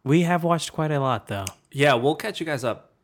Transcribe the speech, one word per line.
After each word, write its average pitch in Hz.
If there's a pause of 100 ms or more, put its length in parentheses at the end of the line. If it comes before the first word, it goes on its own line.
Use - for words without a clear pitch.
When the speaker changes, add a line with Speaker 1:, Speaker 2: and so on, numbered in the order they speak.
Speaker 1:
we 151
have 170
watched 170
quite 156
a 143
lot, 131
though. 98 (240)
Speaker 2:
Yeah, 139
we'll 135
catch 214
you 165
guys 135
up, - (140)